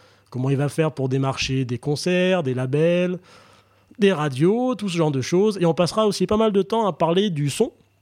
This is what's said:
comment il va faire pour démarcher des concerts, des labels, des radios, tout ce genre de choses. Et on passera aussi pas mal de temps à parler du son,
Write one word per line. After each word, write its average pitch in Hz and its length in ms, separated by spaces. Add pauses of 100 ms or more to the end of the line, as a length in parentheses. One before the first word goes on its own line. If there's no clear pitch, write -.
(300)
comment 127 200
il 139 60
va 143 120
faire 156 220
pour 135 180
démarcher 135 560
des 120 140
concerts, 180 640
des 131 100
labels, 165 680 (800)
des 196 120
radios, 170 640
tout 202 140
ce 170 80
genre 156 160
de 135 80
choses. 196 400
Et 170 60
on 165 80
passera 180 340
aussi 185 180
pas 214 100
mal 220 140
de 196 120
temps 220 260
à 180 40
parler 175 380
du 147 180
son, 233 220 (320)